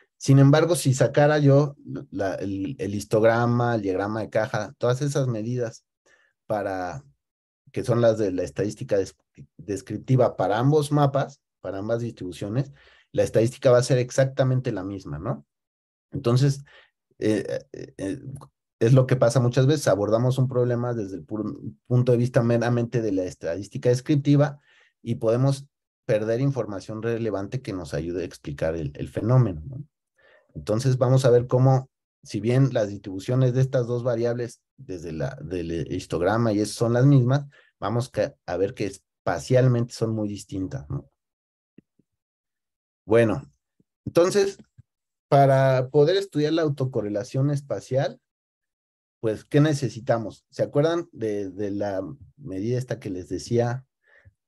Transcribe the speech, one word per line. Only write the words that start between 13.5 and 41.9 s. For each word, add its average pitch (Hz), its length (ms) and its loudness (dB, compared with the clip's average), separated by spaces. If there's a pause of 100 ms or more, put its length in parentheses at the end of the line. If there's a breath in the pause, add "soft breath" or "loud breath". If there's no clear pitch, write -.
va 123 60 6
a 120 60 4
ser 131 140 0
exactamente 131 760 0
la 92 100 -8
misma, 90 360 -10
¿no? - 260 -8 (640)
Entonces, 139 520 0 (560 soft breath)
eh, - 420 -2 (100)
eh, - 260 -14
eh, 95 240 -8 (580)
es 113 120 4
lo 131 160 6
que - 80 2
pasa - 240 4
muchas 123 280 2
veces, 147 200 0
abordamos 110 500 2
un 131 120 2
problema 123 440 -2
desde 98 240 -6
el 82 60 -14
pur-, 107 520 -8 (120)
punto 123 240 2
de 120 60 4
vista 123 260 0
meramente 117 580 0
de 107 120 -2
la 92 100 -2
estadística 90 640 -6
descriptiva 143 720 2 (420 soft breath)
y 117 140 -6
podemos 131 500 0 (400)
perder 110 360 0
información 107 600 -4
relevante 110 600 -4
que 110 100 -8
nos 87 220 -8
ayude 85 300 -4
a - 20 -8
explicar 80 500 -6
el, 76 200 -6
el - 120 -8
fenómeno, 107 580 2
¿no? 147 180 -14 (680 soft breath)
Entonces, 113 440 -2
vamos 127 260 4
a 131 60 6
ver 120 180 6
cómo, 131 420 4 (340)
si - 160 -6
bien 120 340 2
las 110 160 0
distribuciones 107 640 -2
de 131 80 2
estas 131 260 0
dos 120 160 -4
variables 120 580 -4 (160)
desde 87 360 -12
la, 73 280 -6
del 82 500 -6
histograma 98 600 0
y 101 80 0
eso 104 140 -2
son 117 200 0
las 123 120 4
mismas, 139 400 4 (340 soft breath)
vamos 110 300 -4
ca-, - 260 -4 (100)
a 87 120 -4
ver 95 160 -2
que 110 120 -6
espacialmente 120 1080 0
son 113 200 -4
muy 107 140 -4
distintas, 95 600 -10
¿no? 69 200 -10 (2000)